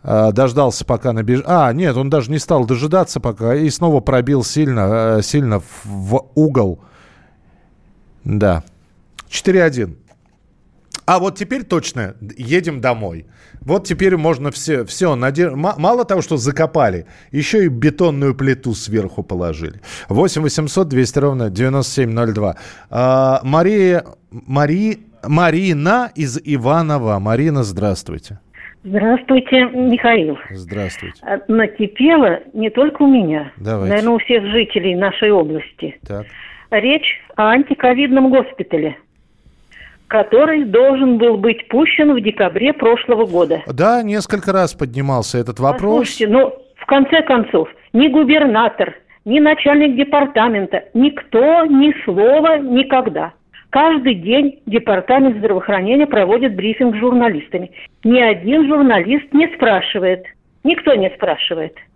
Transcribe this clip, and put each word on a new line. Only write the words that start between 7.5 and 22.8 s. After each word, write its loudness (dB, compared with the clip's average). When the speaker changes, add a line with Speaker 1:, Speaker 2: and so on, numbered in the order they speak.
Speaker 1:
Да. -2
Четыре 0
один. -2
А 2
вот -4
теперь -8
точно -6
едем -4
домой. -4
Вот -2
теперь 0
можно -2
всё, -4
всё -2
наде-, -2
ма-, -4
мало 0
того, -2
что -4
закопали, -2
ещё 0
и 2
бетонную 0
плиту -4
сверху -6
положили. -8
Восемь 0
восемьсот -2
двести -2
ровно -2
девяносто -2
семь -2
ноль -2
два. -4